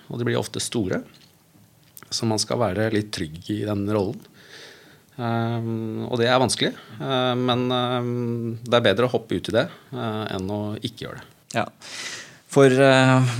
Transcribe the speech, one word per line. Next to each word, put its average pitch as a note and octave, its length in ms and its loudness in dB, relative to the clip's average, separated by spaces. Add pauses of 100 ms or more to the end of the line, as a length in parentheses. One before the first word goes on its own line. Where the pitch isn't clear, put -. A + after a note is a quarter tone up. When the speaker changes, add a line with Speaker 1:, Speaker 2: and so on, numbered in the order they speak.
(100)
Speaker 1:
og B2 80 -8
de A#2+ 60 -4
blir A#2+ 160 0
ofte - 180 -6
store. A#2+ 440 -2 (1080)
Så - 160 -6
man A2 120 0
skal A#2+ 200 -2
være G#2+ 340 0
litt G#2 200 -2
trygg E2+ 380 -8
i G#2 180 -2
den G2+ 240 -2
rollen. G#2+ 260 0 (1000)
Ehm, A2+ 880 -4
og B2 80 -4
det A#2 160 4
er B2+ 80 2
vanskelig, C#3 320 0
eh, B2+ 600 -4
men, B2 360 0
ehm, A#2+ 960 -2
det A2+ 100 -4
er A2+ 140 6
bedre G2+ 160 4
å A#2+ 80 0
hoppe A2 240 -2
ut F2+ 160 -4
i - 0 -
det, C3 160 2 (240)
eh, A2 400 -6
enn F#2+ 160 -4
å G#2 320 -4
ikke - 240 -10
gjøre - 160 -10
det. - 60 -18 (260)
Speaker 2:
Ja. A#2 120 -2 (840)
For, C#3 160 8
eh, C3 560 8 (180)